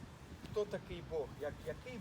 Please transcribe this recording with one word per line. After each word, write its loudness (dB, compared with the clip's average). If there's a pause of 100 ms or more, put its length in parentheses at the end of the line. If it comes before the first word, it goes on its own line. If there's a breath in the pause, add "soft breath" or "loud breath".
(440)
хто 6
такий 0
Бог, 4 (140)
як, 2 (120)
який -2